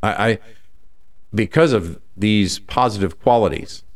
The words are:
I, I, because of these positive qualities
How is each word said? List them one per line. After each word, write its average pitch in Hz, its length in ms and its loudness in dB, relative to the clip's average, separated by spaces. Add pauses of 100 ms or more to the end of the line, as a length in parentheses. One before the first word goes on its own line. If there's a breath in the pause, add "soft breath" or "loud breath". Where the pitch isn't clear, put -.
I, 107 280 2
I, 110 80 0 (960 soft breath)
because 143 380 4
of 85 280 -2 (160)
these 104 420 2
positive 101 640 0
qualities - 640 2 (120)